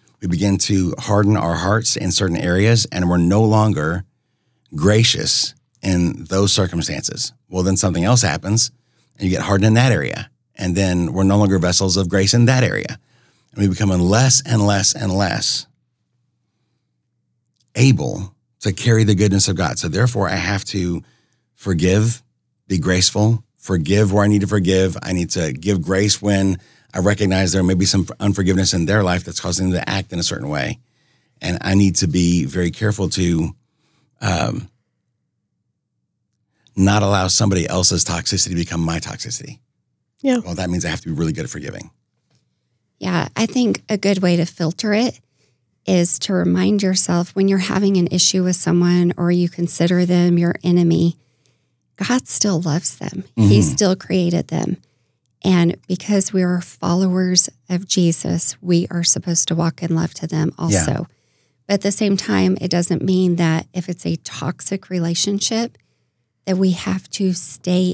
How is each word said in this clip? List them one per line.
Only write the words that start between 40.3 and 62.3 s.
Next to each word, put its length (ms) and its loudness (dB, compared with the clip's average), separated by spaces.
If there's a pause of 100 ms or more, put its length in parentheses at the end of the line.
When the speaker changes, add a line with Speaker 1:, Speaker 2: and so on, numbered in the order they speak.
Speaker 1:
Well, 160 -8
that 140 -2
means 160 -2
I 40 -4
have 120 -6
to 60 -12
be 60 -6
really 200 -2
good 120 -8
at 40 -12
forgiving. 400 -12 (1080)
Speaker 3:
Yeah, 360 -2
I 120 0
think 420 0
a 80 -2
good 220 0
way 180 2
to 80 0
filter 480 -4
it 260 -2 (640)
is 340 2
to 140 -4
remind 500 0
yourself 520 0
when 120 2
you're 100 2
having 400 0
an 140 2
issue 320 0
with 120 0
someone 640 2
or 140 0
you 180 2
consider 560 0
them 320 2
your 260 0
enemy, 540 2 (800)
God 320 -2
still 340 0
loves 360 -2
them. 260 -10 (120)
He 240 6
Speaker 1:
Mm-hmm. 20 6
Speaker 3:
still 340 2
created 540 -2
them. 280 -4 (640)
And 340 2 (100)
because 440 0
we 120 0
are 180 0
followers 880 0 (180)
of 200 -4
Jesus, 760 0
we 300 0
are 120 -4
supposed 440 -2
to 80 -2
walk 260 -2
in 140 -2
love 200 -2
to 120 -10
them 320 -2
Speaker 1:
Yeah. 40 -6
Speaker 3:
also. 440 0 (600)
But 80 -2
at 60 -2
the 100 0
same 240 2
time, 460 0